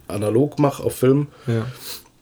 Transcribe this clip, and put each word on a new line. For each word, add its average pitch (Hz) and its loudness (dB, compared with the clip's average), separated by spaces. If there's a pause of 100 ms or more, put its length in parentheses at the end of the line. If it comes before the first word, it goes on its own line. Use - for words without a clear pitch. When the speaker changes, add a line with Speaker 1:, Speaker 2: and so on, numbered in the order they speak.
Speaker 1:
analog 107 0
mache 143 2
auf 117 -2
Film, 139 4 (200)
Speaker 2:
Ja. 113 0 (560)